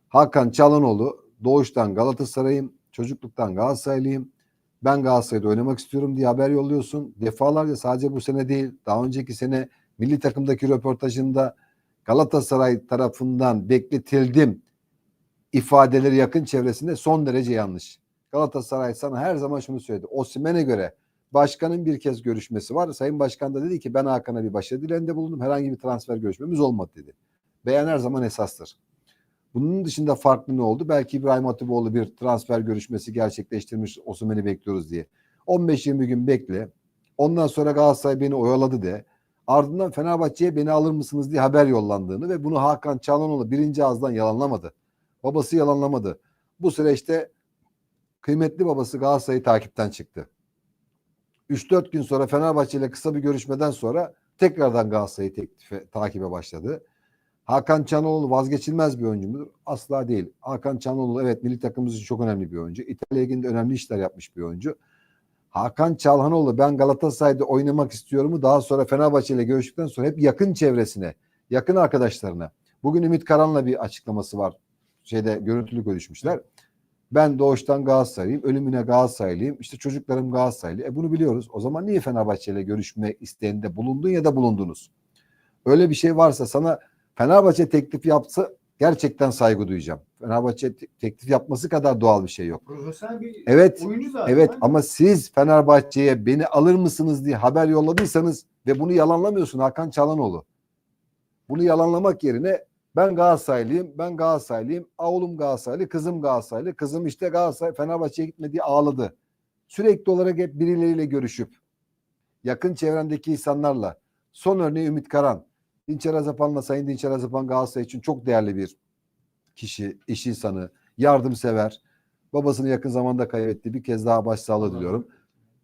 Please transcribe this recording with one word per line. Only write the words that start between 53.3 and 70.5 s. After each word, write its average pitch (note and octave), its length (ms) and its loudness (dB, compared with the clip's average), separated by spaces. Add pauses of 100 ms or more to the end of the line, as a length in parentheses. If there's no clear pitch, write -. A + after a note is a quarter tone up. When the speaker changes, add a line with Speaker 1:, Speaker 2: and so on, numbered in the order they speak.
Speaker 1:
sonra C3+ 440 -4 (240)
tekrardan B2 520 2
Galatasaray'ı G2+ 440 -4
teklife, - 520 -14
takibe G2 440 -6
başladı. F2+ 540 -10 (600)
Hakan C#3 400 2
Çalhanoğlu D#3 460 -2
vazgeçilmez C#3 680 -2
bir A#2 60 -6
oyuncu G2+ 240 -4
mudur? C#3+ 180 -10 (200)
Asla C3+ 420 -6
değil. A2 320 -2
Hakan C3 360 -6
Çalhanoğlu C3 460 -4
evet A#2+ 200 -2
milli B2 180 -6
takımımız B2 340 -6
için G#2 100 -12
çok A#2 160 -6
önemli G2 320 -4
bir F2 40 -8
oyuncu. E2+ 260 -10
İtalya - 400 -4
Ligi'nde B2+ 260 -4
önemli A#2 260 -2
işler A#2 240 -6
yapmış - 380 -8
bir E2+ 60 -8
oyuncu. F2+ 340 -8 (760)
Hakan D3+ 440 0
Çalhanoğlu C#3+ 640 4
"Ben C#3+ 180 2
Galatasaray'da C#3 680 2
oynamak C#3 480 0
istiyorumu" C#3 500 -2
daha C3+ 180 6
sonra C3+ 240 0
Fenerbahçe C#3+ 500 2
ile A#2+ 100 0
görüştükten C3 420 -2
sonra C3 200 -4
hep E3 120 -4
yakın D3 340 2